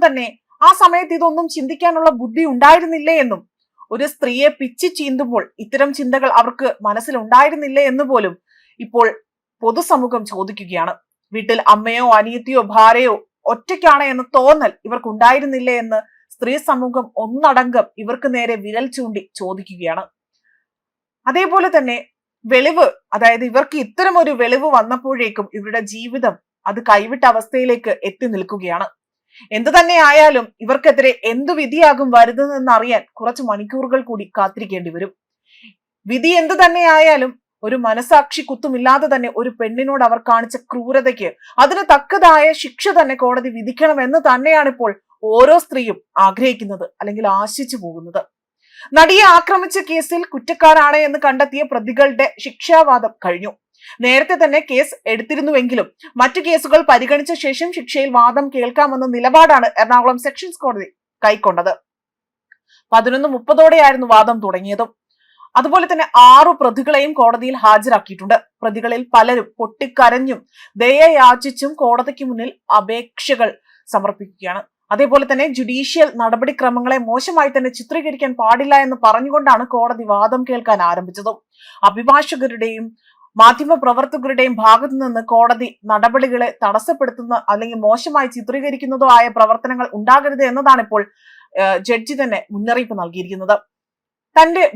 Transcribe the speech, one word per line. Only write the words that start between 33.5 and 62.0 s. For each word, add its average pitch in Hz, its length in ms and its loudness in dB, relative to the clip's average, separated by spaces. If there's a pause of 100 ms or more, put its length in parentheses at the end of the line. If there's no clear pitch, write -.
കൂടി 214 180 -10 (120)
കാത്തിരിക്കേണ്ടി 196 580 -6
വരും. 190 160 -12 (920)
വിധി 247 260 -2 (100)
എന്തു 320 220 -2
തന്നെ 349 200 4 (120)
ആയാലും 302 360 4 (360)
ഒരു 247 180 -4
മനസാക്ഷി 247 640 0
കുത്തുമില്ലാതെ 262 640 0
തന്നെ 247 160 -2 (100)
ഒരു 247 100 -4 (100)
പെണ്ണിനോട് 254 480 -4
അവർ 233 200 -2
കാണിച്ച 233 300 -2 (140)
ക്രൂരതയ്ക്ക് 247 580 -4 (340)
അതിന് 330 200 0 (100)
തക്കതായ 302 520 4 (160)
ശിക്ഷ - 260 -10 (120)
തന്നെ 269 220 0
കോടതി 254 340 -2
വിധിക്കണമെന്ന് 262 720 -2
തന്നെയാണിപ്പോൾ 254 640 0 (380)
ഓരോ 254 340 6
സ്ത്രീയും 240 340 -8 (280)
ആഗ്രഹിക്കുന്നത്, 208 580 -4 (160)
അല്ലെങ്കിൽ 208 260 -8 (140)
ആശിച്ചു 247 440 -8
പോകുന്നത്. 170 380 -12 (760)
നടിയെ 381 260 6 (140)
ആക്രമിച്ച 370 400 -2 (120)
കേസിൽ 330 320 -4 (120)
കുറ്റക്കാരാണ് 302 760 4
എന്ന് 285 180 -6
കണ്ടെത്തിയ 277 460 -2
പ്രതികളുടെ 254 560 0 (160)
ശിക്ഷാവാദം 277 680 2 (140)
കഴിഞ്ഞു. 185 260 -6 (540)
നേരത്തെ 277 380 2
തന്നെ 294 160 2 (100)
കേസ് 262 260 -2 (160)
എടുത്തിരുന്നുവെങ്കിലും 247 760 -2 (340)
മറ്റു 254 260 -2
കേസുകൾ 320 320 2 (120)
പരിഗണിച്ച 277 420 0 (100)
ശേഷം 285 340 -6
ശിക്ഷയിൽ 277 320 -6 (100)
വാദം 247 360 2
കേൾക്കാമെന്ന 262 500 -2 (100)
നിലപാടാണ് 254 520 4 (140)
എറണാകുളം 247 440 2
സെഷൻസ് 339 380 -12
കോടതി 214 240 -8 (380)
കൈക്കൊണ്ടത്. 190 480 0 (1200)